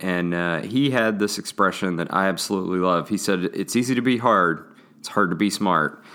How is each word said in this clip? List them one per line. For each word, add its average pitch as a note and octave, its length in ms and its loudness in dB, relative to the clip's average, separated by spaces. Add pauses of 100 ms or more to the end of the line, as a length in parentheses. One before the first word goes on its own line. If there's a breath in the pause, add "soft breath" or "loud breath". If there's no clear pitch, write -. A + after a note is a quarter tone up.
and, F2 340 -2
uh, E2+ 280 -2
he C3 280 0
had A2 300 2
this G#2 180 -2
expression F#2+ 580 0
that E2 160 -4
I F#2+ 140 2
absolutely F#2 540 -2
love. F2+ 280 2
He G#2 80 -2
said, F#2 280 -2 (100)
"It's - 220 -4
easy B2+ 180 0
to A#2+ 80 0
be B2 140 2
hard. G2 480 2 (340 loud breath)
It's - 80 -14
hard G2 240 0
to E2+ 60 -2
be G#2 120 2
smart." E2+ 540 0 (120)